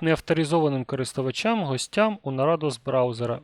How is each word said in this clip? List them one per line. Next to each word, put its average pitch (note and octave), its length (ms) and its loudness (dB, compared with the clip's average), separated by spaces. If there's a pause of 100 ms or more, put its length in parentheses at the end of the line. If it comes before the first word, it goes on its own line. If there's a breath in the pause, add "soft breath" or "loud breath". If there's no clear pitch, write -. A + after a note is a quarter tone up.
неавторизованим D#3 840 2
користувачам, C3+ 800 -2
гостям G3 600 -2
у C#3 80 -6
нараду D3+ 380 0
з A#2 100 -6
браузера A#2+ 640 0